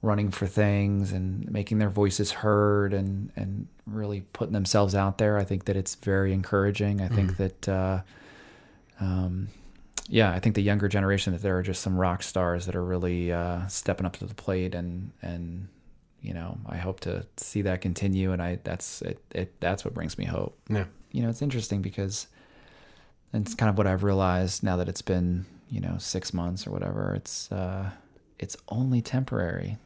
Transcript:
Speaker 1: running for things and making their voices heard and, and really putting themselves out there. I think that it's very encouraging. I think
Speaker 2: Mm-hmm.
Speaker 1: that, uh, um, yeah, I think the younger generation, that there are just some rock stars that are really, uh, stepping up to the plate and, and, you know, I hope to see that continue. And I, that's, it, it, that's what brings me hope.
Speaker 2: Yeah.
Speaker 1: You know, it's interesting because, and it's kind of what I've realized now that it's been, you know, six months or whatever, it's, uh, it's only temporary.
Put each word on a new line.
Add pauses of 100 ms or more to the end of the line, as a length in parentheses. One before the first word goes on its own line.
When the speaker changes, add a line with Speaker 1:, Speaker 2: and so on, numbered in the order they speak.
Speaker 1:
running
for
things
and
making
their
voices
heard
and,
and (180)
really (100)
putting
themselves
out
there.
I
think
that
it's
very
encouraging.
I
think
Speaker 2:
Mm-hmm.
Speaker 1:
that,
uh, (1000)
um, (600)
yeah,
I
think
the
younger
generation,
that
there
are
just
some
rock
stars
that
are
really,
uh,
stepping
up
to
the
plate
and, (100)
and, (520)
you
know,
I
hope
to (120)
see
that
continue.
And
I,
that's,
it, (120)
it,
that's
what
brings
me
hope. (100)
Speaker 2:
Yeah. (280)
Speaker 1:
You
know,
it's
interesting
because, (1080)
and
it's
kind
of
what
I've
realized
now
that
it's
been, (240)
you
know,
six
months
or
whatever,
it's,
uh, (480)
it's (120)
only
temporary.